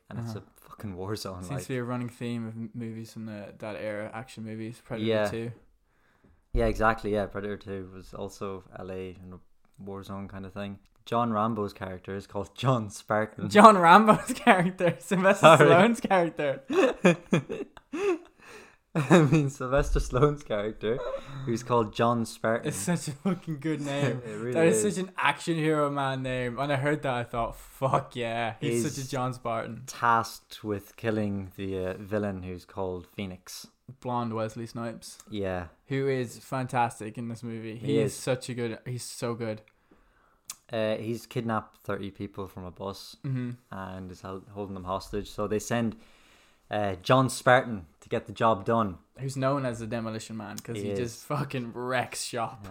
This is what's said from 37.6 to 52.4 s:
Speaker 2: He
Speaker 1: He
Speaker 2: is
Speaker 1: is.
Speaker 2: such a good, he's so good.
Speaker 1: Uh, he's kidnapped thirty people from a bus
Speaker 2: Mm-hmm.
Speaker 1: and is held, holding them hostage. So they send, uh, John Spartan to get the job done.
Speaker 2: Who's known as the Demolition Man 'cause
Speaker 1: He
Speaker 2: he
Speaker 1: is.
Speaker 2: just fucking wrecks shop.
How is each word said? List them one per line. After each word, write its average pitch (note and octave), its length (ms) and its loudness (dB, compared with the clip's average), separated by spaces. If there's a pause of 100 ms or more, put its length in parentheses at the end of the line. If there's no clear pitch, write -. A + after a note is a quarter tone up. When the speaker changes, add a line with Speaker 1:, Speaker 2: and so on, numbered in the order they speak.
Speaker 2:
He A2+ 120 -8
Speaker 1:
He A2 120 2
Speaker 2:
is G#2+ 140 0
Speaker 1:
is. - 60 -12
Speaker 2:
such B2+ 280 -4
a B2+ 60 -8
good, A#2 320 -4
he's B2 180 -8
so - 300 -6
good. A2+ 280 -6 (1120)
Speaker 1:
Uh, A2 260 0
he's A2 280 -6
kidnapped A2+ 580 -4
thirty G2 280 -6
people G2 360 -10
from F#2 160 -14
a F2+ 80 -12
bus - 540 -10
Speaker 2:
Mm-hmm. B2+ 260 -4 (200)
Speaker 1:
and F#2+ 400 -12
is F2+ 100 -16
held, F#2+ 300 -12
holding G2 240 -10
them F#2 100 -10
hostage. F#2+ 440 -4
So G#2 180 -4
they G#2 120 0
send, A#2 360 -2 (760)
uh, G#2 320 -2
John C3 260 6
Spartan A#2+ 560 2 (140)
to - 100 -20
get A2+ 160 -2
the G#2 80 -12
job A2 320 2
done. A2 320 2 (220)
Speaker 2:
Who's C3 180 -8
known C3+ 280 0
as A2+ 140 -6
the A#2 60 -8
Demolition A2 520 -8
Man G#2 200 -12
'cause A#2 200 -10
Speaker 1:
He G2+ 60 -6
Speaker 2:
he G2+ 80 -4
Speaker 1:
is. G2 80 -2
Speaker 2:
just A2+ 260 -6
fucking C3+ 500 -6
wrecks B2 480 -4
shop. A2+ 480 -6